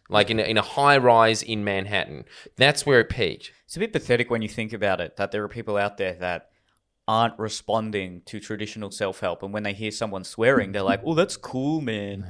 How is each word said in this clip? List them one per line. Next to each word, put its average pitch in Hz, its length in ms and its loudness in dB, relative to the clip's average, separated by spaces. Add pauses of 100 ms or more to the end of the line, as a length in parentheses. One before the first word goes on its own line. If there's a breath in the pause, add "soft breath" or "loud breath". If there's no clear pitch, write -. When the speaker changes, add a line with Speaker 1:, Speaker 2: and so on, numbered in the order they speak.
Speaker 1:
like 104 200 4
in 113 100 2
a, 104 40 2
in 110 140 0
a 104 60 4
high 143 340 4
rise 113 440 6
in 107 220 -6
Manhattan. 98 600 -4 (300 loud breath)
That's 143 300 2
where 131 140 6
it 113 100 4
peaked. - 420 -4 (140)
Speaker 2:
It's - 120 -14
a - 20 -6
bit 214 140 -4
pathetic 120 360 0
when 113 120 -2
you 107 80 -4
think 110 240 -8
about 98 280 0
it, - 160 -10
that 101 140 -4
there 107 120 -4
are 101 60 -8
people 107 280 -4
out 101 200 0
there 95 180 -2
that 87 340 -6 (580)
aren't 113 320 2
responding 104 880 -4
to 107 120 -12
traditional 104 520 -10
self-help. 95 500 -4
And 98 100 -8
when 104 120 -4
they 101 100 -4
hear 107 160 -8
someone 98 340 -6
swearing, 113 500 2
they're 98 100 -2
like, 98 200 0
"Oh, 165 120 -2
that's 180 220 2
cool, 143 440 -4
man." 101 480 -6